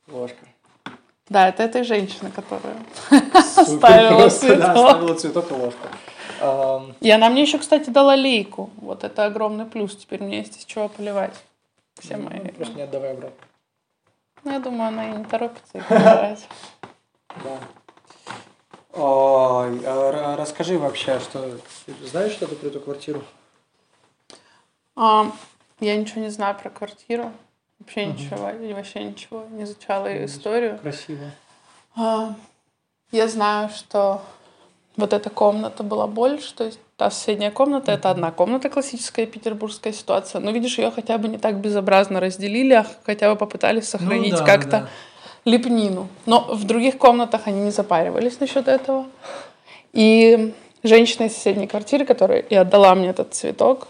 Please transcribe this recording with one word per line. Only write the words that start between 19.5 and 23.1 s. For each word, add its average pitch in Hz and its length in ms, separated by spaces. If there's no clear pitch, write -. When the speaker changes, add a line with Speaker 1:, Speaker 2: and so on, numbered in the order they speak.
Speaker 1:
а 135 260
ра-, 143 240
расскажи 160 420
вообще, 135 420
что - 200
ты 143 80
знаешь 202 220
что-то 151 220
про 147 120
эту 143 120
квартиру? 143 440